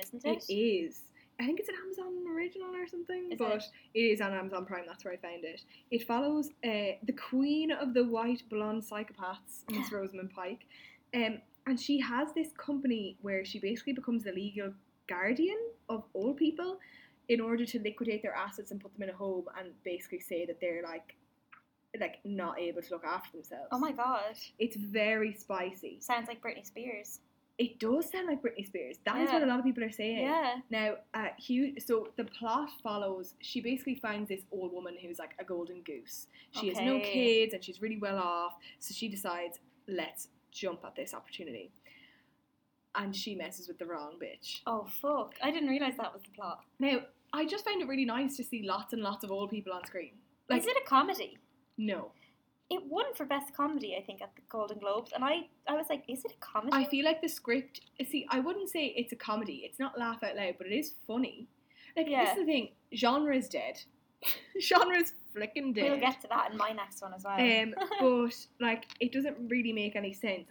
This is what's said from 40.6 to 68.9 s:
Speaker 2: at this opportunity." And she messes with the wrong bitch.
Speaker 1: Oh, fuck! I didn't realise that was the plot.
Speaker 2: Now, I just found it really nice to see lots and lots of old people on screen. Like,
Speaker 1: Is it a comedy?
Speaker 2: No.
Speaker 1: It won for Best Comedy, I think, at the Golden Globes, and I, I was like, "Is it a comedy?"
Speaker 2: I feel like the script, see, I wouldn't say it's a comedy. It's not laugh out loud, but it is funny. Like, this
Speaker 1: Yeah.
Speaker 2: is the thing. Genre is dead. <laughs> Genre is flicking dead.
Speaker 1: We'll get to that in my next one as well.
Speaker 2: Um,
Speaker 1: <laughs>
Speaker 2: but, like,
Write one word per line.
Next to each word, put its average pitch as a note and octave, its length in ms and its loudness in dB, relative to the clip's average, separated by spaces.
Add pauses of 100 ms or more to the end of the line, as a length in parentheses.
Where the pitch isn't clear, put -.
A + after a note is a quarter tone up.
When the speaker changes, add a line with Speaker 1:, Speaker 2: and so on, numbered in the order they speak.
Speaker 2:
at - 120 -14
this - 180 -6
opportunity." A#2 560 -10 (1300)
And G3 180 -2
she G3+ 200 -6
messes F3 320 -8
with F3 120 -12
the F3 80 -8
wrong D#3 360 -8
bitch. - 440 -10
Speaker 1:
Oh, G#3+ 200 0 (160)
fuck! C#4 400 2
I C#4 80 2
didn't D#4 180 2
realise C4 280 2
that A3 160 -4
was - 100 -14
the - 80 -20
plot. F3+ 340 -8 (140)
Speaker 2:
Now, C4 220 4 (320)
I D4+ 120 2
just G4+ 200 -2
found G4+ 180 0
it B3+ 60 -2
really C4+ 160 2
nice C4 320 0
to B3 80 -6
see A3+ 180 -6
lots G3 300 -2
and A3+ 100 -2
lots G3+ 220 -2
of G3+ 80 -2
old G3 180 0
people G3+ 220 -4
on F3+ 120 -6
screen. E3 280 -8 (360)
Like, B3+ 120 6
Speaker 1:
Is - 80 0
it B4+ 80 4
a C5+ 120 0
comedy? D4+ 500 4 (380)
Speaker 2:
No. G#3 360 -2 (580)
Speaker 1:
It F4+ 160 -2
won A4 280 0
for D#4 120 -2
Best C#4 260 -2
Comedy, C#4 460 0
I G3 40 -6
think, G3 200 -12
at G3 140 -12
the - 120 -20
Golden G#3+ 300 -4
Globes, G#3 340 -2
and B3+ 120 0
I, D#4 240 0 (200)
I D4 60 2
was D#4 160 0
like, C#4+ 180 -4
"Is B3+ 160 -6
it - 80 -6
a - 80 -20
comedy?" A3+ 340 0
Speaker 2:
I C4+ 100 6
feel C#4 200 2
like D#4+ 160 4
the D#4+ 80 0
script, - 520 0 (280)
see, C4+ 220 -2
I C4 100 4
wouldn't F#4 300 0
say D#4 160 0
it's A#3+ 260 -2
a A#3 40 -10
comedy. G#3+ 480 -4
It's - 140 -12
not C4 200 -2
laugh A#3 240 -2
out G3 140 -2
loud, F#3+ 200 0
but F3+ 120 -10
it G3+ 40 -2
is D4 220 0 (120)
funny. A#3+ 420 -2 (480)
Like, D#4+ 100 4
this D4 60 0
Speaker 1:
Yeah. B3 200 6
Speaker 2:
is - 60 2
the F#4 60 4
thing. C#4+ 260 4 (240)
Genre C4+ 420 4
is C4 120 0
dead. B2+ 320 -4 (420)
<laughs> - 380 -2
Genre F4+ 360 8
is E4+ 160 4 (220)
flicking A#3 400 -2
dead. C#4 160 6
Speaker 1:
We'll C#4 100 4
get B3+ 220 4
to - 60 -12
that A3+ 240 2
in A3 40 -4
my G#3+ 160 2
next G3+ 300 -8
one F#3+ 100 -8
as F#3+ 120 -12
well. G3 140 0
Speaker 2:
Um, A3+ 360 6 (120)
Speaker 1:
<laughs> G4+ 140 -2
Speaker 2:
but, B3 340 6 (260)
like, A3+ 260 2 (120)